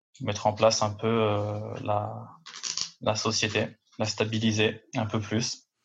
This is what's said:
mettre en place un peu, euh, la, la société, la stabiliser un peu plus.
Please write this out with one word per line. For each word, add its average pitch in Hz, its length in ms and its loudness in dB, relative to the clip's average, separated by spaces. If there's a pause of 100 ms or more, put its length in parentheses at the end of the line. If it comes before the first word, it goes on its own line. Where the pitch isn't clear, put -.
(200)
mettre 107 260 -2
en 107 60 4
place 110 300 4
un 107 80 2
peu, 101 160 -4
euh, 104 540 2 (240)
la, 107 280 0 (880)
la 110 140 2
société, 110 540 0 (300)
la 107 80 0
stabiliser 110 760 0 (140)
un 113 100 0
peu 110 140 -2
plus. - 480 -4 (160)